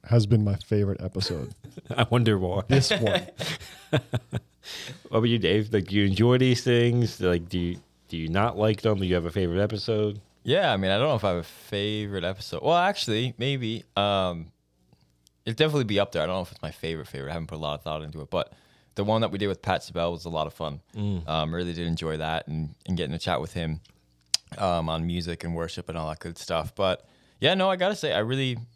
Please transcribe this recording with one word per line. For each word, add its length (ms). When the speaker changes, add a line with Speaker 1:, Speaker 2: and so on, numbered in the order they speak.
Speaker 1:
has 220
been 180
my 120
favorite 460
episode. 520
Speaker 2:
<laughs> 220
I 140
wonder 280
why. 300
Speaker 1:
This 240
one. 360
Speaker 2:
<laughs> 100
What 80
about 120
you, 100
Dave? 340
Like, 140
do 80
you 100
enjoy 320
these 260
things? 560
Like, 300
do 100
you, 180
do 80
you 140
not 280
like 240
them? 180
Do 60
you 100
have 100
a 60
favorite 300
episode? 600
Speaker 3:
Yeah, 280
I 60
mean, 140
I 60
don't 120
know 60
if 100
I 40
have 100
a 40
favorite 800
episode. 400
Well, 140
actually, 600
maybe. 460
Um, 540
it'd 120
definitely 280
be 140
up 120
there. 100
I 60
don't 80
know 80
if 80
it's 100
my 100
favorite 360
favorite. 240
I 20
haven't 140
put 80
a 20
lot 160
of 100
thought 200
into 180
it, 80
but 240
the 80
one 180
that 100
we 80
did 80
with 140
Pat 220
Sabel 280
was 140
a 40
lot 180
of 60
fun. 260
Speaker 2:
Mm. 320
Speaker 3:
Um, 260
really 200
did 140
enjoy 300
that 300
and, 280
and 100
getting 180
to 60
chat 220
with 120
him, 280
um, 320
on 180
music 360
and 120
worship 340
and 80
all 120
that 100
good 180
stuff. 380
But 300
yeah, 160
no, 140
I 60
gotta 200
say, 180
I 60
really 380